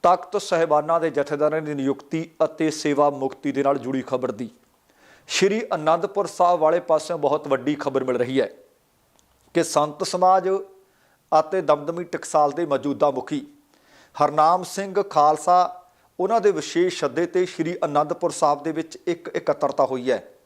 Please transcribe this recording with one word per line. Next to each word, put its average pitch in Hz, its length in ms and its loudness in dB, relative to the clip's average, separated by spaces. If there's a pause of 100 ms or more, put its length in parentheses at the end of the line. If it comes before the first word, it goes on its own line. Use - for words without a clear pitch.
ਤਖਤ 180 320 2
ਸਾਹਿਬਾਨਾਂ 165 640 0
ਦੇ 160 100 0
ਜਥੇਦਾਰਾਂ 147 520 -2
ਦੀ 151 120 -6
ਨਿਯੁਕਤੀ 139 480 -4 (220)
ਅਤੇ 156 260 -2
ਸੇਵਾ 147 400 2
ਮੁਕਤੀ 135 420 -6
ਦੇ 135 100 -2
ਨਾਲ 139 160 2
ਜੁੜੀ 127 280 -4
ਖਬਰ 127 240 -2
ਦੀ। 113 180 -10 (800)
ਸ਼੍ਰੀ 202 320 2 (140)
ਅਨੰਦਪੁਰ 170 520 0
ਸਾਹਿਬ 175 340 2
ਵਾਲੇ 160 220 4
ਪਾਸਿਓਂ 160 360 0
ਬਹੁਤ 147 300 0
ਵੱਡੀ 135 320 0
ਖਬਰ 131 240 -2
ਮਿਲ 127 140 0
ਰਹੀ 127 220 0
ਹੈ 104 80 0 (1040)
ਕਿ 170 80 2
ਸੰਤ 151 420 -2
ਸਮਾਜ 185 440 2 (840)
ਅਤੇ 156 300 2
ਦਮਦਮੀ 151 420 -2
ਟਕਸਾਲ 151 480 0
ਦੇ 165 140 -4
ਮੌਜੂਦਾ 139 440 0
ਮੁਖੀ 131 340 -6 (720)
ਹਰਨਾਮ 156 500 2
ਸਿੰਘ 196 380 -4
ਖਾਲਸਾ, 175 840 2 (320)
ਉਹਨਾਂ 202 220 0
ਦੇ 202 120 4
ਵਿਸ਼ੇਸ਼ 170 480 -2
ਸੱਦੇ 151 260 -2
'ਤੇ 180 200 0
ਸ਼੍ਰੀ 170 380 -6
ਅਨੰਦਪੁਰ 151 480 0
ਸਾਹਿਬ 147 300 0
ਦੇ 160 100 -4
ਵਿੱਚ 156 340 -8
ਇੱਕ 170 300 -6
ਇਕੱਤਰਤਾ 147 500 0
ਹੋਈ 127 240 -4
ਹੈ 104 120 0 (240)